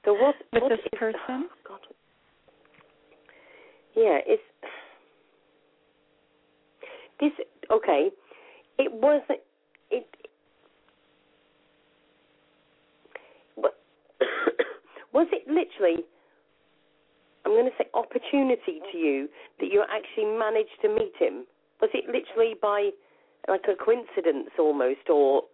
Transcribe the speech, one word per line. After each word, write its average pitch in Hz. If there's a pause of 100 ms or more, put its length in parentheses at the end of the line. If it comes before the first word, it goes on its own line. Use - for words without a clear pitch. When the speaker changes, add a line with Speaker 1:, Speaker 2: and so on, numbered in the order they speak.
Speaker 1:
So 208
what? 262 (180)
Speaker 2:
With 233
Speaker 1:
what 269
Speaker 2:
this 220
Speaker 1:
is, -
Speaker 2:
person? 220 (160)
Speaker 1:
oh, 262 (200)
God. 196 (2250)
Yeah, 208
it's 440 (2750)
this. 294 (400)
Okay, 214 (720)
it 277
wasn't. 269 (540)
It 247 (3500)
wa-, - (520)
<coughs> -
was 330
it -
literally, 202 (1400)
I'm 202
gonna 247
say, - (100)
opportunity 240 (100)
to 185
you 147 (320)
that 180
you 202
actually 214
managed 220
to 214
meet 214
him? - (360)
Was 220
it -
literally 226
by, 208 (580)
like, 185
a 185
coincidence 185
almost, 139
or? 139 (120)